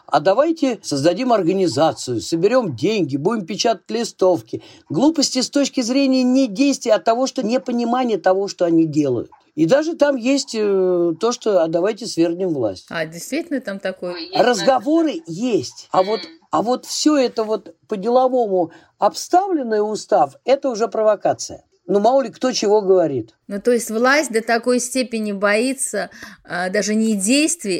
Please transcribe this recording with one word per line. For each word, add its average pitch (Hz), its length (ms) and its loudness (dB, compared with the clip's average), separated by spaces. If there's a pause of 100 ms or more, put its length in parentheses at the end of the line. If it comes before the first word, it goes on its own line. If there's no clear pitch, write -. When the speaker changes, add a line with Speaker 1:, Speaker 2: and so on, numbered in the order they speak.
Speaker 1:
"А 147 140 0
давайте 247 640 0
создадим 196 500 0
организацию, 160 880 0
соберём 190 560 0
деньги, 156 400 0
будем 190 300 -2
печатать 220 440 -2
листовки". 196 720 -2 (280)
Глупости 262 500 0
с 226 80 -4
точки 277 320 -2
зрения 262 420 2
не 254 240 2
действия, 247 500 0
а - 20 2
того, 233 280 0
что 254 160 -4
непонимание 240 760 0
того, 190 300 2
что 180 180 -2
они 165 180 4
делают. 139 460 0 (240)
И 156 100 2
даже 285 320 2
там 285 200 2
есть, 262 380 -2
э, 185 640 0
то, 233 140 0
что 202 300 2
"а 165 60 2
давайте 185 360 -2
свергнем 175 460 -2
власть". 113 400 -4
Speaker 2:
А, 165 160 -6
действительно 262 560 -8
там 196 160 -10
такое 185 360 -8
есть? 170 240 -6
Speaker 1:
Разговоры 254 880 2
есть. 185 640 -4
А 180 100 4
вот, 214 180 -2 (300)
а 156 100 0
вот 233 240 -2
всё - 320 0
это 240 280 0
вот 214 300 -6 (140)
по-деловому 220 840 0 (280)
обставленное 254 840 0
устав – 202 540 0 (100)
это 277 240 0
уже 226 200 -2
провокация. 214 760 -2 (220)
Ну, 196 140 2
мало 254 220 4
ли 247 80 -8
кто - 200 -2
чего 214 300 2
говорит. 170 540 2 (120)
Speaker 2:
Ну, 202 140 -8
то 240 100 0
есть 233 200 0
власть 254 420 0
до 220 80 0
такой 233 400 0
степени 226 520 -4
боится, 208 760 -2 (340)
а, 180 280 -6
даже 202 240 -2
не 220 200 2
действий, 208 640 0